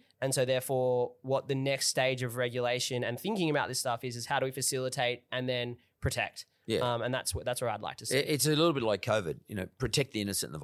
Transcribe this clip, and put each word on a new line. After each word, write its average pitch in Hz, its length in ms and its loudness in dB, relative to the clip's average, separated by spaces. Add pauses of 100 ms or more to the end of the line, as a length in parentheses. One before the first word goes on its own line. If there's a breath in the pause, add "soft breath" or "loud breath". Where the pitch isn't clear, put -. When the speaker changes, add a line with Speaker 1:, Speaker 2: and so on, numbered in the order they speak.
(200 soft breath)
Speaker 1:
And 135 140 0
so 131 120 4
therefore, 127 640 2 (100)
what 131 260 0
the 139 60 0
next 135 360 0
stage 131 340 2
of 120 140 -4
regulation 123 640 0
and 120 160 -2
thinking 185 320 0
about 135 160 2
this 127 120 -4
stuff 120 240 -2
is, 120 120 -6
is 117 100 -8
how 139 140 0
do 131 60 0
we 135 60 -2
facilitate 127 680 0 (100)
and 127 160 -2
then 120 300 -2 (240 soft breath)
protect? - 460 -4 (180)
Speaker 2:
Yeah. 110 140 2
Speaker 1:
Um, 120 240 0
and 127 100 0
that's - 200 -2
wh-, 127 120 -6
that's 123 160 -2
where 120 80 0
I'd 104 120 -4
like 78 160 -8
to 113 100 -10
see. 131 100 2
Speaker 2:
It, 147 100 2
it's 143 200 2
a - 20 4
little 156 240 6
bit 135 80 0
like 104 220 2
covid, 104 340 0 (100)
you - 80 -12
know, 92 120 -4 (100)
protect 127 360 0
the 107 80 -2
innocent 98 280 -2
and 76 60 -10
the 76 80 -6